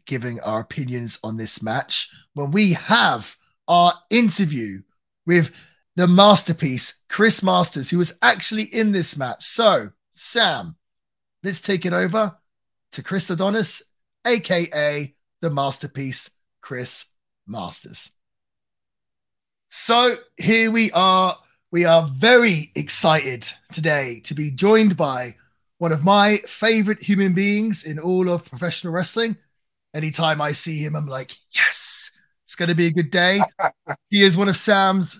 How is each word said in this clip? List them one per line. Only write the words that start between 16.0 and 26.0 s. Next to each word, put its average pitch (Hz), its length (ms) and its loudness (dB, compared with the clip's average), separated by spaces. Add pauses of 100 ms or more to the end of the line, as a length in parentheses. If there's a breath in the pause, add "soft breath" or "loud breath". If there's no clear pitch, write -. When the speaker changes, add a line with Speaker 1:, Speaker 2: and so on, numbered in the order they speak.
Speaker 1:
Chris - 440 -10 (400)
Masters. - 680 -14 (1600)
So, 240 480 2 (200)
here 220 340 2
we 226 200 2
are. 185 460 2 (340)
We 175 140 2
are 165 220 6
very 202 680 4
excited 143 720 0 (240)
today 139 540 -2
to - 100 -10
be 151 160 -4
joined 202 440 4
by 127 400 -4 (440)
one 170 120 -2
of 151 120 0